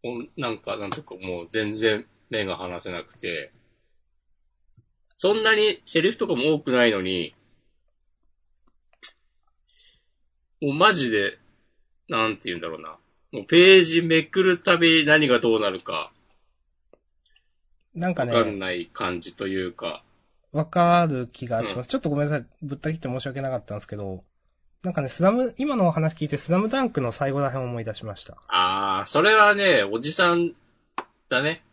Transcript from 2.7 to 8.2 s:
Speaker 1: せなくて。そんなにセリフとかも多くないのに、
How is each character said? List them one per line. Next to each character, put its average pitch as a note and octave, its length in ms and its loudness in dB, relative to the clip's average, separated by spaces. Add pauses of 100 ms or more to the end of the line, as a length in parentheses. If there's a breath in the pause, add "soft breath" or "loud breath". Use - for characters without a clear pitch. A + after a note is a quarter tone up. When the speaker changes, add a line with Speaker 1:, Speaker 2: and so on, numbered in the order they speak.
Speaker 1:
せ F#2 100 -10
な E2+ 140 -10
く - 120 -20
て。 D#2+ 360 -10 (1600)
そ G3 180 0
ん A3 80 -2
な A3 140 4
に G#3+ 300 0
セ D#3+ 160 0
リ F#3+ 100 2
フ A3+ 60 -10
と C#3+ 100 -2
か C#3 80 0
も D3 200 2
多 D3 40 -4
く C3 140 -4
な B2 120 4
い A2+ 60 4
の G2 100 -2
に、 F2+ 320 -4 (3250 soft breath)